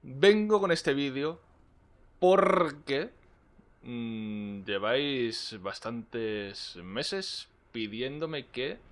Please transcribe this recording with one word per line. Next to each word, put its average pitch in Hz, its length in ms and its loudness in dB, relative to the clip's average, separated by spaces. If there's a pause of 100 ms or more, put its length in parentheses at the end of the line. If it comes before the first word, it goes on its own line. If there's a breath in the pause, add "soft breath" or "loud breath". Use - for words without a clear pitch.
Vengo 202 600 4
con 185 100 2
este 156 220 2
vídeo 143 480 -2 (800)
porque, 180 920 4 (680)
mm, 107 840 -8
lleváis 113 960 -2
bastantes 107 1160 -6
meses 123 720 -6 (240)
pidiéndome 131 760 -6
que 135 320 -6 (120)